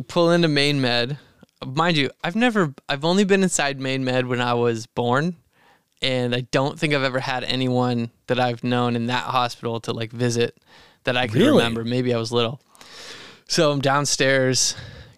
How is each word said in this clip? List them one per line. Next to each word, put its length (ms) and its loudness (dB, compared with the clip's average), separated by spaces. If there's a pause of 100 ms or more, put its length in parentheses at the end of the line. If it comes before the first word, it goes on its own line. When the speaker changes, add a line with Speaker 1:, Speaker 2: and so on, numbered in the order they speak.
Speaker 1:
pull 220 4
into 180 4
Main 320 2
Med. 360 0 (480)
Mind 300 0
you, 140 2 (120)
I've 140 -4
never, 380 2 (160)
I've 160 -4
only 180 4
been 180 4
inside 380 0
Main 240 -2
Med 240 0
when 140 0
I 120 2
was 320 0
born, 520 0 (640)
and 340 -2
I 60 -2 (100)
don't 260 0
think 160 -2
I've 100 0
ever 160 0
had 260 -6
anyone 680 0 (160)
that 100 0
I've 280 -2
known 320 0
in 80 -4
that 180 -2
hospital 580 -4
to, 120 -6
like, 180 -8
visit 460 -2 (480)
that 100 0
I 120 0
can 120 -2
Speaker 2:
Really? 120 6
Speaker 1:
remember. 340 2
Maybe 280 0
I 40 0
was 160 -4
little. 260 0 (880)
So 240 2
I'm 80 -2
downstairs, 960 2 (420)